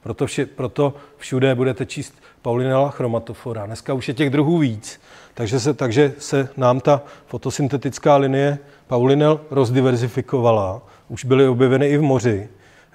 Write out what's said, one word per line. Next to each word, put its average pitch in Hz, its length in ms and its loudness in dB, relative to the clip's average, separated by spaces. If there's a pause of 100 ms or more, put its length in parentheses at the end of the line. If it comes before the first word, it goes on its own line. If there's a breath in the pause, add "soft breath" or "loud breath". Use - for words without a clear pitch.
Proto 113 220 -6
vše-, 139 200 -4
proto 139 480 -4 (240 loud breath)
všude 131 380 0
budete 127 300 -2
číst - 280 -14 (280 soft breath)
paulinela 131 480 0
chromatofora. 117 760 -6
Dneska 110 280 -8
už 127 140 -6
je 143 60 -4
těch 139 160 0
druhů 151 280 2
víc, 120 440 -4 (320 loud breath)
takže 117 260 -4
se, 135 140 0
takže 131 440 0
se 139 400 -4
nám 127 220 2
ta 143 220 2 (240 loud breath)
fotosyntetická 135 920 -2
linie 139 440 0 (280 loud breath)
paulinel 143 540 2 (100)
rozdiverzifikovala. 123 1300 0 (280 soft breath)
Už 127 160 -12
byly 131 220 4
objeveny 131 400 2
i 143 100 2
v 147 40 2
moři, 117 480 0 (460 soft breath)